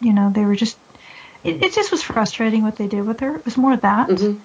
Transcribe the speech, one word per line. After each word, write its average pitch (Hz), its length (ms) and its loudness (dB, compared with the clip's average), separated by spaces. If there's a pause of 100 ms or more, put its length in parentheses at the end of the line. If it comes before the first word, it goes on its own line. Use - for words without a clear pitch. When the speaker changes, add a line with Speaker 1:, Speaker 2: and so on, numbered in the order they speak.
Speaker 1:
you 233 120 2
know, 202 200 4
they 208 120 2
were 202 100 2
just, 214 220 -2 (680)
it, 330 220 -2
it - 80 -2
just 415 180 -2
was 311 120 -2
frustrating 220 600 0
what 214 140 -2
they 208 100 -4
did 202 200 -4
with 233 140 -4
her. 277 160 -4
It 320 80 -12
was - 120 -6
more 262 200 4
that. 208 320 2
Speaker 2:
Mm-hmm. 208 360 0